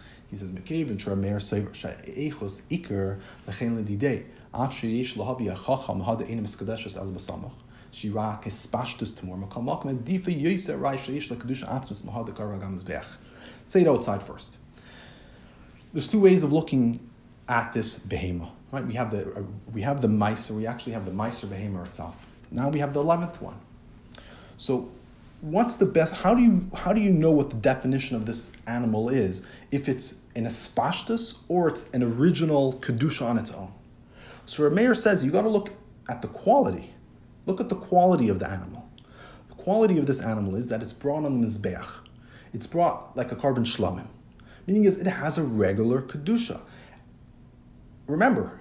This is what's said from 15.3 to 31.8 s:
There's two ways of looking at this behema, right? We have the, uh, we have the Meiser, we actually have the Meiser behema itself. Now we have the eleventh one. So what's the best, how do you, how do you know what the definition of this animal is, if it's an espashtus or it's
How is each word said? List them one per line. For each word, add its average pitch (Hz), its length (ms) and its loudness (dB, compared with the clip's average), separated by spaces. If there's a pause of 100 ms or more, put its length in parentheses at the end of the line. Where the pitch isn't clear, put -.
There's 151 160 -2
two 214 120 4
ways 185 220 10
of 143 100 2
looking 131 480 4 (500)
at 117 220 0
this 110 260 0
behema, 87 520 -6 (220)
right? 135 140 -4
We 113 60 -4
have 110 180 -2
the, 101 240 -4
uh, 101 80 -8 (300)
we 110 80 -6
have 139 220 0
the 113 60 4
Meiser, 107 460 2
we 110 120 -4
actually 117 260 -6
have 101 140 -6
the 90 60 -6
Meiser 107 340 -4
behema 95 400 -6
itself. - 400 -14 (240)
Now 127 180 -2
we 151 120 0
have 139 120 -2
the 143 80 0
eleventh 170 400 0
one. - 160 -12 (1000)
So - 320 -2 (500)
what's 196 360 0
the 196 100 4
best, 165 300 2
how 202 180 4
do 247 80 6
you, 196 320 6
how - 180 0
do 214 80 4
you 202 100 4
know 160 200 6
what 143 180 6
the - 80 -8
definition 131 600 2
of 107 100 -4
this - 260 -6 (140)
animal 113 420 0
is, 104 320 0 (300)
if 143 180 -2
it's - 320 -2 (160)
an 113 80 -4
espashtus - 1040 0
or 175 200 4
it's - 240 -2